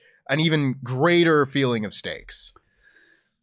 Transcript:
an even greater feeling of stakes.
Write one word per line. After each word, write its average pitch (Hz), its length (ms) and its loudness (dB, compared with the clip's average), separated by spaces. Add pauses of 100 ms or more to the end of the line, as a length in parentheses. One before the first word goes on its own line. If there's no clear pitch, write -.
(300)
an 143 120 0
even 151 420 0
greater 151 640 4
feeling 131 400 0
of 90 80 -10
stakes. - 580 -12 (920)